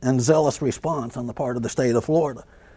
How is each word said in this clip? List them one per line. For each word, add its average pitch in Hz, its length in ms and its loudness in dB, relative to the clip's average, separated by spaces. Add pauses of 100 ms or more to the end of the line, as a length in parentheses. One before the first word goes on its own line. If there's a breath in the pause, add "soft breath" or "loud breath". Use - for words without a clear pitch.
and 127 180 2
zealous 147 420 4
response 139 540 -4
on 123 120 -8
the 120 60 -8
part 123 240 -4
of 117 60 -4
the 113 60 -4
state 127 260 0
of 117 100 2
Florida." 151 380 0 (340 soft breath)